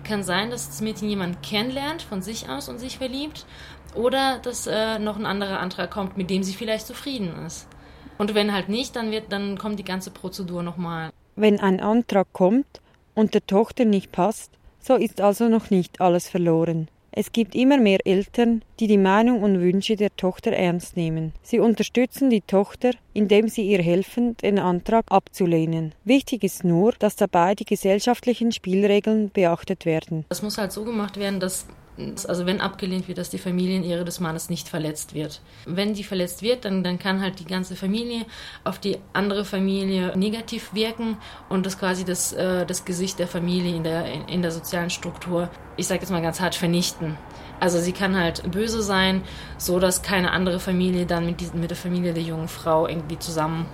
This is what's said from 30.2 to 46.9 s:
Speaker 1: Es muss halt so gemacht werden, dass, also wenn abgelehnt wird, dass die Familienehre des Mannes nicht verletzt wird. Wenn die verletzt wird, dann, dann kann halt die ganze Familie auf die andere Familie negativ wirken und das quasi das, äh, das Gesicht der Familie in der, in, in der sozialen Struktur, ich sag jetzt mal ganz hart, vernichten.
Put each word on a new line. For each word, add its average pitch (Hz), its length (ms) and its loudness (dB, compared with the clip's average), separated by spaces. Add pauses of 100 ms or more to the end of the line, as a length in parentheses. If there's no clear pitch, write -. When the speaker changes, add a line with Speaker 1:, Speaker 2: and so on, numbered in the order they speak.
Speaker 1:
Es - 140 -4
muss 208 160 -6
halt 202 120 -4
so 208 140 -8
gemacht 208 320 -4
werden, 196 240 -2
dass, 185 260 -4 (600)
also 175 180 -2
wenn 190 140 0
abgelehnt 185 480 -4
wird, 180 100 -8
dass 175 120 -8
die 185 80 -8
Familienehre 180 640 0
des 170 160 -8
Mannes 160 280 -4
nicht 170 200 -6
verletzt 151 460 -6
wird. 147 260 -6 (260)
Wenn 202 280 -2
die 196 100 -8
verletzt 180 380 -4
wird, 247 220 0
dann, 190 200 -2
dann 180 160 -2
kann 190 200 0
halt 190 200 -4
die 160 60 -14
ganze 185 280 -4
Familie 226 520 -4 (360)
auf 196 160 -4
die 196 200 -4 (140)
andere 202 320 0
Familie 190 720 0
negativ 220 560 -4
wirken 220 440 -2 (320)
und 190 180 0
das 190 140 -6
quasi 185 240 -2
das, 180 280 -2
äh, 180 320 0
das 180 200 -6
Gesicht 185 340 -4
der 175 80 0
Familie 175 480 -2
in 165 80 -4
der, 160 220 -2
in, 135 240 -8
in 180 140 0
der 165 100 0
sozialen 170 380 -4
Struktur, 175 600 -4 (260)
ich 185 100 -4
sag 175 140 0
jetzt 180 100 -8
mal 170 120 0
ganz 165 180 -2
hart, 170 140 0
vernichten. 170 640 0 (440)